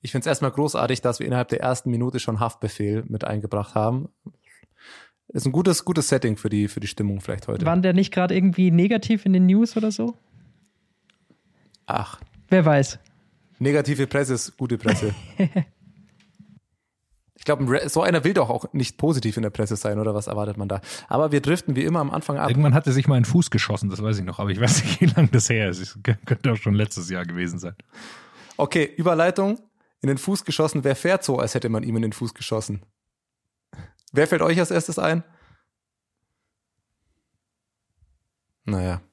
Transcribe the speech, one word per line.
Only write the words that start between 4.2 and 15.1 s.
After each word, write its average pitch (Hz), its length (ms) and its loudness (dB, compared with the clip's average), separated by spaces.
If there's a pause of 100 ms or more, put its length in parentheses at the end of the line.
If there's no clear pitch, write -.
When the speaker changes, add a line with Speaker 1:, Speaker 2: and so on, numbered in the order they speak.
Speaker 1:
Ist - 180 -6
ein 135 60 2
gutes, 170 340 2
gutes 160 220 0
Setting 127 300 2
für - 120 -6
die, 104 180 0
für - 120 -8
die 104 80 -8
Stimmung 101 340 -4
vielleicht - 260 -8
heute. 107 180 -2
Speaker 2:
Waren 170 180 2
der 185 100 2
nicht 190 200 2
gerade 180 220 0
irgendwie 185 360 4
negativ 202 540 2
in 190 80 4
den 185 120 6
News 208 320 4
oder 220 140 -2
so? 226 240 -6 (1700)
Speaker 1:
Ach. - 340 -6 (280)
Speaker 2:
Wer 185 180 6
weiß. 143 320 4 (600)
Speaker 1:
Negative 139 480 0
Presse 135 260 0
ist - 240 -6
gute 120 220 -4
Presse. 104 340 0 (240)